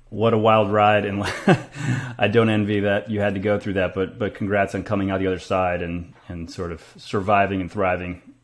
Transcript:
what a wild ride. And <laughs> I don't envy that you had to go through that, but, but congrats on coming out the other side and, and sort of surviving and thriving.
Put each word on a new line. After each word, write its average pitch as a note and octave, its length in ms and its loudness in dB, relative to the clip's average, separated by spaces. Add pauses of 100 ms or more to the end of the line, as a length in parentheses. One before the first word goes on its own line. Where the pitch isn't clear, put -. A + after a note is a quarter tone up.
what A2 240 2
a A2+ 40 4
wild G#2+ 340 4
ride. G#2 340 4
And G2+ 180 -4
<laughs> - 960 -2
I G2+ 80 2
don't A2+ 220 4
envy G#2 320 0
that G2+ 280 -2
you G#2 120 -2
had G2+ 120 0
to G2 60 -4
go G#2 180 0
through G2+ 160 -6
that, F#2 220 -2
but, F#2+ 240 -4
but G#2 160 -4
congrats G2 400 -2
on F#2+ 80 -4
coming G2+ 260 -2
out F#2+ 100 -2
the F#2+ 80 0
other F#2 120 -2
side F2+ 420 -2
and, E2+ 320 -8 (140)
and E2+ 240 -10
sort E2+ 200 -8
of D#2+ 120 -12 (140)
surviving G2+ 640 0
and E2+ 100 -8
thriving. F2+ 500 -4 (220)